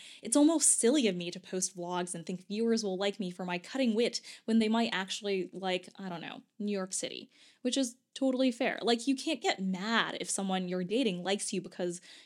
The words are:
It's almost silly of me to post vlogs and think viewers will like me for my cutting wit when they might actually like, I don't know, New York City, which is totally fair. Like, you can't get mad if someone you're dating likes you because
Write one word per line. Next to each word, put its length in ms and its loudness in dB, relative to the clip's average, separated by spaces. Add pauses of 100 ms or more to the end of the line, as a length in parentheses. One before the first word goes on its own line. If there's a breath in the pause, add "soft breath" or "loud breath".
(220 loud breath)
It's 160 2
almost 420 6
silly 260 4
of 100 2
me 160 -6
to 60 -10
post 380 -4
vlogs 380 -4
and 100 -10
think 240 -8
viewers 340 0
will 140 -2
like 240 0
me 100 -4
for 140 -8
my 140 -2
cutting 360 0
wit 280 0 (240 loud breath)
when 120 4
they 100 4
might 260 2
actually 580 -2
like, 460 -4
I 100 -10
don't 140 -8
know, 180 -12 (180)
New 140 -2
York 220 -4
City, 340 -6 (340 soft breath)
which 140 0
is 200 0 (180)
totally 360 2
fair. 320 -2
Like, 240 2
you 80 4
can't 280 -4
get 200 0
mad 580 0
if 80 -8
someone 400 -2
you're 160 -2
dating 380 0
likes 300 -2
you 80 -2
because 400 -6 (240 loud breath)